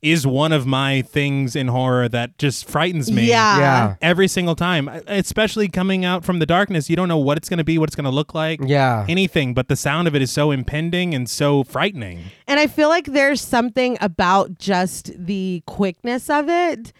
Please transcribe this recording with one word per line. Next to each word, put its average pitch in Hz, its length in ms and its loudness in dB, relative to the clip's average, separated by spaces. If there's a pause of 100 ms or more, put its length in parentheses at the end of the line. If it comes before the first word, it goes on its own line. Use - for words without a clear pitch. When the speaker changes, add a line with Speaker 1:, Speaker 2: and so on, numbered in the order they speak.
Speaker 1:
is 156 240 2
one 139 260 2
of 139 140 0
my 135 340 0
things 139 540 -2
in 135 140 -2
horror 127 400 0
that 120 280 -4
just - 320 -4
frightens 160 440 -2
me 220 160 2
Speaker 2:
Yeah. 220 300 4
Speaker 3:
Yeah. 127 440 4
Speaker 1:
every 180 240 4
single 175 300 0
time, 175 320 -2
e-, 151 180 -12
especially 208 640 -2
coming 185 360 0
out 180 200 -2
from 180 160 0
the 156 60 2
darkness. 175 440 2
You 165 60 2
don't 185 100 0
know 170 120 2
what 143 200 2
it's - 100 -10
gonna 165 140 -2
be, 160 160 2
what 156 100 2
it's 147 60 -8
gonna 143 160 -4
look 143 240 -2
like, 160 300 -2
Speaker 3:
Yeah. 131 440 2
Speaker 1:
anything, 165 460 0
but 127 140 -2
the 139 80 2
sound 156 320 0
of 147 80 0
it 139 40 2
is 127 120 -2
so 151 180 2
impending 165 640 -2
and 127 160 -4
so 143 320 2
frightening. 131 560 -4 (300)
Speaker 2:
And 285 100 2
I 302 80 4
feel 302 220 2
like 330 180 2
there's 277 340 2
something 247 600 0
about 190 580 0
just 185 580 -2
the 185 500 -4
quickness 240 640 -4
of 294 200 0
it. 339 520 0